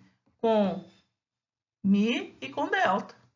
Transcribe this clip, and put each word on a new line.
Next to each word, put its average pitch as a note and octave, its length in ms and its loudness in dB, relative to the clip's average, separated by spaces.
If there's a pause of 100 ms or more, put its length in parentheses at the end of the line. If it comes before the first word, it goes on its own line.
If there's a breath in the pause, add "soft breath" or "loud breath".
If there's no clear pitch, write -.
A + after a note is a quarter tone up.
(400 loud breath)
com G#3+ 420 0 (1000)
mi G#3+ 560 2
e C4 80 -12
com D4 220 -4
delta. G#3+ 440 0 (220)